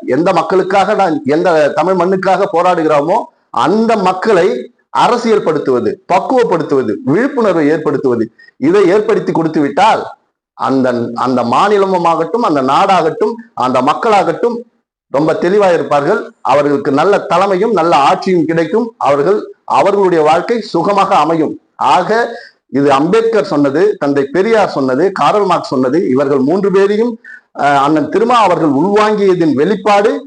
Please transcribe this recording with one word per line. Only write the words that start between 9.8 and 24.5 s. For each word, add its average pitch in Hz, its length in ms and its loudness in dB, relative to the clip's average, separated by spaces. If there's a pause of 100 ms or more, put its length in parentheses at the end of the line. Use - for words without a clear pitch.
அந்த, 123 560 -2
அந்த 123 280 -2
மாநிலமாகட்டும், 175 1040 0
அந்த 143 160 0
நாடாகட்டும், 165 720 0 (200)
அந்த 127 280 -2
மக்களாகட்டும் 208 760 0 (560)
ரொம்ப 156 200 0
தெளிவா 185 400 0
இருப்பார்கள். 147 680 -2
அவர்களுக்கு 143 520 0
நல்ல 175 260 2
தலைமையும் 196 540 0
நல்ல 165 240 2
ஆட்சியும் 160 480 2
கிடைக்கும். 165 540 -2
அவர்கள், 143 400 0 (260)
அவர்களுடைய 196 600 2
வாழ்க்கை 202 360 0
சுகமாக 190 560 0
அமையும். 156 440 0 (140)
ஆக, 170 640 0 (300)
இது 139 240 2
அம்பேத்கர் 208 520 2
சொன்னது, 151 540 0
தந்தை 143 260 0
பெரியார் 190 440 0